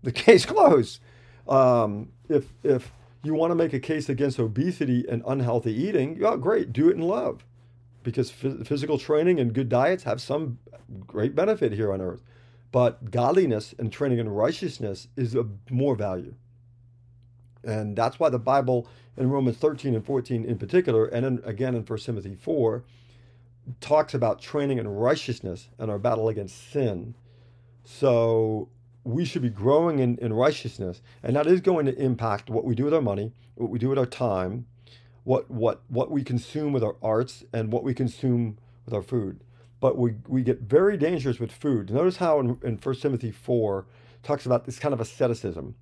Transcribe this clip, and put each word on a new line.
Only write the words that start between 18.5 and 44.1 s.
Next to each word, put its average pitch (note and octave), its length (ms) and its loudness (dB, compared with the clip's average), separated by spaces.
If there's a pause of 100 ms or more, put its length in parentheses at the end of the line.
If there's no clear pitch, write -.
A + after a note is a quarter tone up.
in B2+ 140 0
Romans C3+ 260 2
thirteen C#3 400 0
and G#2+ 100 -4
fourteen B2 380 -2
in A2+ 140 -4
particular, A2+ 480 2
and A#2+ 200 -2
in, B2+ 180 -2
again B2 300 -4
in A2+ 80 -4
First G#2+ 240 -8
Timothy G2 300 -8
four, B2 480 0 (960)
talks D3+ 340 2
about A#2+ 260 0
training C#3 380 -2
in G#2+ 80 -4
righteousness A2+ 920 -2
and A2 140 -6
our G2+ 80 -4
battle A2 300 0
against G#2 420 -8
sin. A#2 440 -2 (680)
So A2+ 840 2 (360)
we C3 200 -2
should C#3+ 180 -4
be A#2+ 80 0
growing C#3 500 2
in, A#2+ 180 0
in A#2 140 -4
righteousness, A2+ 680 -2 (220)
and A#2+ 120 -2
that D3 120 2
is F3+ 140 4
going E3+ 260 2
to C3 120 -2
impact A#2 520 -2
what A2 140 -2
we B2+ 100 0
do B2+ 100 0
with D3 100 2
our D#3 60 4
money, G#2 320 -4 (220)
what A2+ 160 -6
we A#2 80 -6
do A#2+ 100 0
with C3+ 100 0
our B2 80 2
time, G#2+ 600 -4 (580)
what, B2+ 260 0
what, A#2 380 -2
what D3+ 220 -2
we C#3+ 120 -2
consume C#3+ 500 -4
with B2 120 0
our G#2+ 180 -4
arts, A2 500 -2
and A2 200 -4
what B2 120 -2
we C3 100 -2
consume A#2+ 640 -2 (260)
with A#2+ 80 -8
our G#2 100 -2
food. G2 400 -4 (380)
But C3 160 2
we, A#2+ 200 2 (100)
we C3 160 0
get B2 180 0
very E3 380 4
dangerous C#3+ 400 0
with A2+ 140 -6
food. A2 380 -2
Notice F3 280 0
how D#3+ 220 2
in, B2 220 -2
in A#2 140 -4
First C3+ 240 -4
Timothy A#2+ 300 -2
four G#2 560 -2 (360)